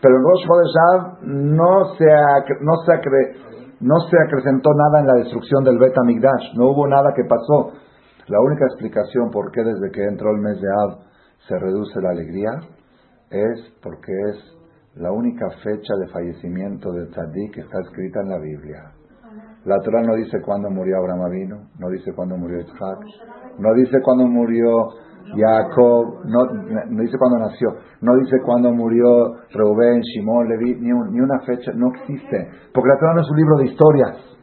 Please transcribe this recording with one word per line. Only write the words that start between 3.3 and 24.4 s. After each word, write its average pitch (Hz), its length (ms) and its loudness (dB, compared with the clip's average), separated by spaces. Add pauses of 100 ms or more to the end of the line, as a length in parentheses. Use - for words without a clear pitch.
no 139 180 2 (100)
se 175 160 2
acrecentó 135 480 0
nada 147 280 4
en 143 80 0
la 131 60 6
destrucción 123 500 0
del 127 140 4
Bet 127 200 4
Hamikdash. 120 580 0
No 123 140 4
hubo 139 160 0
nada 139 280 2
que 123 140 -2
pasó. - 480 0 (520)
La 101 120 0
única 143 260 0
explicación 110 680 -4
por 101 180 -6
qué 113 140 -4
desde 98 260 -4
que 101 140 -6
entró 101 260 -4
el 107 80 -2
mes 104 220 -6
de 98 80 -6 (160)
Av 101 140 -8 (500)
se 92 100 -6
reduce 95 420 -6
la 92 100 -4
alegría 87 400 -8 (800)
es 110 540 -6
porque - 300 -14 (180)
es - 260 -16 (380)
la 87 160 -8
única 113 400 -6 (140)
fecha 107 340 -6
de 92 140 -6
fallecimiento 90 800 -10
de 87 160 -10
Tzadik 90 460 -12
que - 80 -16
está 95 180 -12
escrita 92 400 -10
en 98 80 -8
la 92 100 -8
Biblia. 76 540 -16 (720)
La 98 160 0
Torah 110 220 0
no 113 120 0
dice 110 280 -6
cuándo 101 280 -6
murió 92 280 -4
Abraham 90 240 -4
Avinu, 95 340 -8 (220)
no 90 120 -10
dice 92 240 -10
cuándo 92 220 -8
murió 87 240 -8
Isaac, 95 380 -12 (600)
no 110 160 2
dice 127 280 4
cuándo 127 240 4
murió 117 640 2 (480)